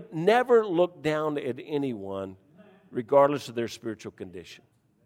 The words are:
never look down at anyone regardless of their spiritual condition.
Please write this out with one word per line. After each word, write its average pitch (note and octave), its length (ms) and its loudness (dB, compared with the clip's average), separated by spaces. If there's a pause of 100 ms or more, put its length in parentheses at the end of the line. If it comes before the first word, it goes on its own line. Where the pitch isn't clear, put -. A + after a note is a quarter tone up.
(120)
never A3+ 520 4
look E3+ 380 0
down D3+ 360 -2
at B2+ 260 -6
anyone G2 720 -6 (560)
regardless C#3 560 4
of A#2 80 -14
their A#2 100 -2
spiritual G#2+ 460 -10
condition. F2+ 500 -18 (440)